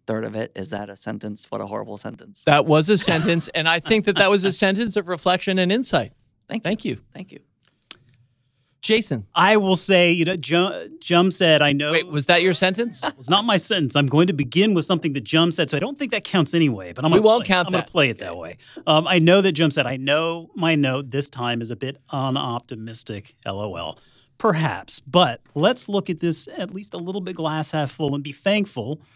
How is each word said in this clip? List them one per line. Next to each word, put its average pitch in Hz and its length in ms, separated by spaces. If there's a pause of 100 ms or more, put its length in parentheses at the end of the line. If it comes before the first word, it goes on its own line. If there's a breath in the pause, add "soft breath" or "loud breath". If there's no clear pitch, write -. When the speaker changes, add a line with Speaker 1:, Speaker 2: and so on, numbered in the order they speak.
Speaker 1:
third 110 180
of 107 100
it. 110 220
Is 92 140
that 104 200
a 98 60
sentence? 107 540
What 104 100
a 104 60
horrible 104 300
sentence. - 480
Speaker 2:
That 147 220
was 156 220
a 208 100
sentence, 170 500
and 160 200
I 170 120
think 214 260
that 202 100
that 196 140
was 202 140
a 196 80
sentence 196 440
of 185 120
reflection 185 500
and 180 120
insight. 196 420 (360)
Speaker 1:
Thank - 160
you. 156 40
Speaker 2:
Thank 220 160
you. 123 160 (140)
Speaker 1:
Thank - 180
you. - 60 (1400)
Speaker 2:
Jason. 214 520
Speaker 3:
I 190 260
will 190 180
say, 175 340
you 170 140
know, 180 100
Ju-, 165 680
Jum 175 300
said, 160 320
"I 147 100
know." 147 200
Speaker 2:
Wait, 165 160
was 147 180
that 175 160
your 185 100
sentence? 190 520
Speaker 3:
It 311 120
was 135 140
not 202 140
my 220 120
sentence. 170 380
I'm 143 140
going 151 180
to 185 60
begin 170 420
with 160 100
something 170 280
that 135 100
Jum 160 300
said, 156 180
so 151 60
I - 40
don't 277 160
think 269 140
that 214 140
counts 170 280
anyway, 127 400
but 127 120
I'm 160 80
Speaker 2:
We 180 60
Speaker 3:
gonna 214 100
Speaker 2:
won't 226 160
Speaker 3:
play, 190 100
Speaker 2:
count 180 140
Speaker 3:
I'm 185 40
gonna 165 120
Speaker 2:
that. - 60
Speaker 3:
play 143 200
it 107 80
that 87 180
way. 87 200 (320 loud breath)
Um, 160 180
I 180 140
know 175 200
that 190 120
Jum 151 180
said, 139 160
"I 131 120
know 165 580
my 165 180
note 135 380
this 139 180
time 120 320
is 117 80
a 117 60
bit 135 200 (140)
unoptimistic, 120 1200 (120)
L 98 140
O 101 160
L." 82 240 (380 soft breath)
Perhaps, 156 600
but 143 420 (140)
let's 208 340
look 202 220
at 165 80
this 170 380
at 180 180
least 202 200
a 175 40
little 185 220
bit 180 160
glass 156 340
half 151 220
full 147 240
and 143 80
be 143 80
thankful 196 680 (160 soft breath)